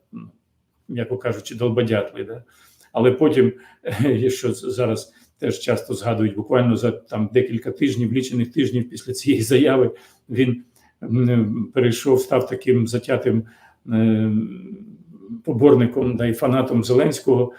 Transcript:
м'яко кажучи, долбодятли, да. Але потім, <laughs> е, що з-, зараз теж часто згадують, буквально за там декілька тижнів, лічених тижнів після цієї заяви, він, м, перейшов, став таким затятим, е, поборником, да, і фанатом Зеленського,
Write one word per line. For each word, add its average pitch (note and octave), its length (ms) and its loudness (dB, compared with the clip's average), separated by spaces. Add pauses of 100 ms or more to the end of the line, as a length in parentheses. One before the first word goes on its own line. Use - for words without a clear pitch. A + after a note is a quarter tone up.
(880)
м'яко A#2 280 -6
кажучи, - 380 -8
долбодятли, A#2 680 -2
да. A#2 200 -14 (480)
Але A#2+ 200 4
потім, B2+ 420 4 (300)
<laughs> - 0 - (220)
е, B2+ 240 2
що A#2+ 240 -4
з-, - 220 -8
зараз A2+ 380 -4 (260)
теж - 200 -4
часто A#2 340 -4
згадують, G#2+ 420 -2
буквально A#2+ 420 2
за A#2 140 0
там G#2+ 420 -6
декілька B2 380 0
тижнів, A#2+ 420 -2
лічених B2 380 -2
тижнів B2 380 -2
після - 240 -12
цієї C3 280 0
заяви, C3 500 2 (380)
він, A#2+ 340 0 (400)
м, A#2 680 0
перейшов, B2+ 480 2
став - 260 -2
таким A#2+ 400 0
затятим, A2+ 560 -2 (460)
е, A2 420 2 (1120)
поборником, B2 720 4
да, A#2+ 80 -2
і A#2 80 0
фанатом B2 500 0
Зеленського, B2+ 760 2